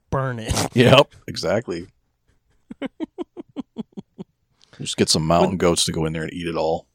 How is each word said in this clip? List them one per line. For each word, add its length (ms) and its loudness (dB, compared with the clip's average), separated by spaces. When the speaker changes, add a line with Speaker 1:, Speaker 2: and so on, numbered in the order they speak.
Speaker 1:
burn 300 -4
it. 300 -4
<laughs> 40 -16
Speaker 2:
Yep, 400 6
exactly. 580 -4
<laughs> 80 -8
Just 180 -8
get 120 2
some 160 2
mountain 260 4
Speaker 1:
When 60 -4
Speaker 2:
goats 280 2
to 60 -4
go 140 -2
in 80 -2
there 100 -6
and 100 -10
eat 140 -8
it 100 -6
all. 380 -4